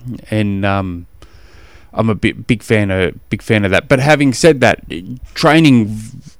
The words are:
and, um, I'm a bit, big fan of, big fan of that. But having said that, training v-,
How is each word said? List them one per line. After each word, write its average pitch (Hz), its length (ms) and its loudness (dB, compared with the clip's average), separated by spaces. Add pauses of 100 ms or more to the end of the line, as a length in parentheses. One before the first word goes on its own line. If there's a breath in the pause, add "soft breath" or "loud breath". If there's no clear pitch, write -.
(300)
and, 101 340 -4
um, 92 420 -4 (880 soft breath)
I'm 110 160 0
a 110 60 0
bit, 104 320 -4
big 120 160 -2
fan 104 300 0
of, 92 260 -2 (120)
big - 120 -6
fan 107 220 0
of 92 80 0
that. 92 160 0
But 135 100 2
having 143 340 2
said 156 280 2
that, 113 240 0 (500)
training 151 520 4
v-, 110 340 -12 (200)